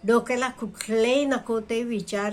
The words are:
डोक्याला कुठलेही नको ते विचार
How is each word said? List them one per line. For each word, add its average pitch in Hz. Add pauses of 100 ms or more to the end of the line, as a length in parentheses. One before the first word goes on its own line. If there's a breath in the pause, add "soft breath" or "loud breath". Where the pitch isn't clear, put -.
डोक्याला 247
कुठलेही 233
नको 233
ते 226
विचार 208